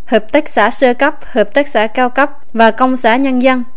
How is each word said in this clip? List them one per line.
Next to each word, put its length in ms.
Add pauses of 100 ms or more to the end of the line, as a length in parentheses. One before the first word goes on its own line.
hợp 260
tác 180
xã 200
sơ 240
cấp, 300
hợp 300
tác 140
xã 200
cao 220
cấp 200 (240)
và 180
công 240
xã 200
nhân 260
dân. 220 (140)